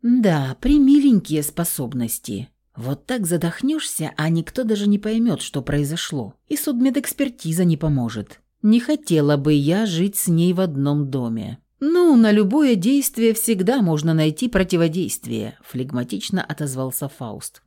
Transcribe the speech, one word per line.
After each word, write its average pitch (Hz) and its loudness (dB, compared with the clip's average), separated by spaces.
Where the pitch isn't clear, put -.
«Да, 196 2
примиленькие 262 4
способности. 123 -6
Вот 131 -8
так 247 -4
задохнёшься, 170 -4
а 156 -2
никто 165 -2
даже 208 0
не 202 2
поймёт, 214 -2
что - -6
произошло, 147 -4
и 294 -4
судмедэкспертиза 247 -2
не 165 4
поможет. 120 -4
Не 220 4
хотела 165 0
бы 147 2
я 156 2
жить 190 -2
с - -4
ней 170 2
в 175 -2
одном 143 -2
доме». 117 -6
«Ну, 330 4
на 226 6
любое 226 4
действие 226 0
всегда 226 0
можно 160 2
найти 156 0
противодействие», 165 -2
флегматично 123 -6
отозвался 131 -6
Фауст. - -14